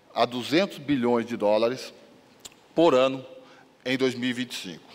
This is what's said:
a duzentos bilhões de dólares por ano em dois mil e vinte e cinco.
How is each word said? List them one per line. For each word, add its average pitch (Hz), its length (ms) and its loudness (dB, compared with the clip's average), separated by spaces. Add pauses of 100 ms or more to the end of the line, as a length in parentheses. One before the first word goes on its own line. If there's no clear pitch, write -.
(140)
a 113 100 2
duzentos 123 540 -2
bilhões 120 480 0
de 117 100 -6
dólares 107 560 0 (800)
por 165 180 6
ano 131 320 2 (600)
em 127 120 -2
dois 127 180 0
mil 123 160 -4
e - 20 -4
vinte 120 200 -8
e - 40 -12
cinco. - 380 -14